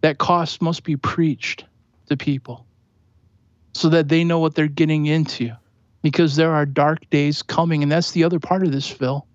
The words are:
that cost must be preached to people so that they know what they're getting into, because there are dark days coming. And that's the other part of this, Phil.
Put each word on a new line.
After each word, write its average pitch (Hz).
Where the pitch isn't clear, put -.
that 151
cost 175
must 165
be 156
preached -
to 147
people 131
so 160
that 160
they 165
know 170
what 160
they're 156
getting 151
into, 151
because 151
there 160
are 151
dark 147
days 147
coming. 160
And 147
that's 165
the 165
other 170
part 190
of 165
this, 139
Phil. 135